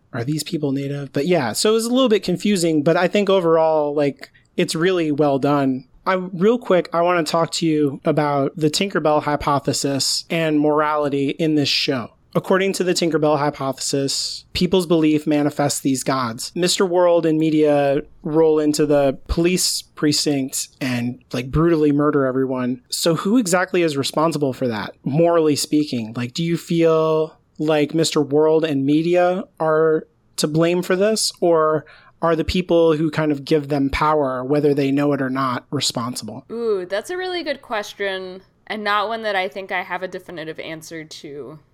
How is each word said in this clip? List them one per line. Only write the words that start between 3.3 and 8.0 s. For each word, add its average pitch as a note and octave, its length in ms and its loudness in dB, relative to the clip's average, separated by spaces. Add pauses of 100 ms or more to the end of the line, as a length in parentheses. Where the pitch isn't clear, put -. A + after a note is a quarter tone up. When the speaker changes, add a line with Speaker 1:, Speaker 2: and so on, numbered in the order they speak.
Speaker 1:
overall, D#3+ 640 2
like, C#3+ 360 -2 (280)
it's F3 180 -2
really E3+ 340 0
well C#3+ 280 2
done. C3+ 500 0 (180)
I, F#3 80 2
real F#3+ 440 0
quick, F3+ 340 0
I E3 80 0
wanna F3 240 2
talk E3 280 0
to - 140 -2
you D3 380 0